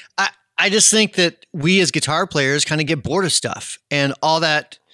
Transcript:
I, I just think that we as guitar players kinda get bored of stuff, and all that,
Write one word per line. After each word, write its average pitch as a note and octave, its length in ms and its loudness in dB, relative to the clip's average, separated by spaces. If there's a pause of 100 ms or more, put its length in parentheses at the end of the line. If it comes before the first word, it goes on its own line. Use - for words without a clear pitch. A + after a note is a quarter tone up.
(160)
I, G3 140 0 (280)
I F#3+ 120 2
just G#3 200 4
think G#3+ 240 2
that F3 380 0
we F3+ 280 2
as F3 100 2
guitar D#3 360 -2
players C#3+ 380 0
kinda D#3 200 -2
get C#3+ 180 -2
bored F3+ 220 -2
of D#3 80 -2
stuff, - 460 -6 (120)
and C#3 320 0
all D#3+ 180 2
that, D#3 380 -2 (160)